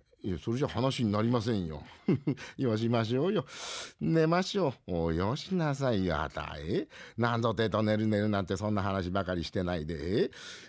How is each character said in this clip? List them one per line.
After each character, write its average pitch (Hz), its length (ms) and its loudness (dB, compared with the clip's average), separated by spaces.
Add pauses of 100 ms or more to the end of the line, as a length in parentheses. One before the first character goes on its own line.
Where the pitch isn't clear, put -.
(220)
い 95 80 -2
や、 85 80 -2
そ 113 140 -4
れ 123 40 -2
じ 143 60 0
ゃ 127 40 0
話 127 360 0
に 104 80 2
な 104 100 2
り 117 80 2
ま 123 100 4
せ 110 120 -2
ん 95 160 0
よ。 76 160 -10 (340)
<laughs> - 400 -6
よ 123 200 2
し 113 120 0
ま 117 160 4
し 117 100 0
ょ 143 120 2
う 202 60 0
よ。 185 120 0 (560)
寝 160 240 4
ま 170 160 4
し 190 160 -2
ょ 151 160 2 (140)
う。 92 80 -2
お 82 180 2
よ 98 220 2
し - 180 -6
な 156 220 0
さ 131 180 0
い 95 100 2
よ、 80 160 2
あ 78 120 -2
た。 76 260 -8
え？ 87 300 -2 (280)
何 117 260 2
度 117 120 4
て 110 160 2
と 110 140 2
寝 107 120 4
る 110 120 2
寝 107 100 4
る 104 100 2
な 101 140 2
ん 87 60 -4
て、 95 100 0
そ 104 100 -2
ん 107 60 0
な 101 80 0
話 95 300 -2
ば 98 120 0
か 90 120 -2
り 85 80 -2
し - 80 -8
て 101 100 -2
な 87 140 0
い 76 100 -4
で。 85 380 -2
え？ - 80 -2 (380)